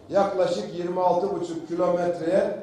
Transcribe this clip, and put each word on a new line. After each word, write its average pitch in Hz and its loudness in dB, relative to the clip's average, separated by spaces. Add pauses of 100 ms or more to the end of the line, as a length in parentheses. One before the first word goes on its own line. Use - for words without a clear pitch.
yaklaşık 185 0
yirmi 175 -4
altı 180 2
buçuk 160 -6
kilometreye 175 0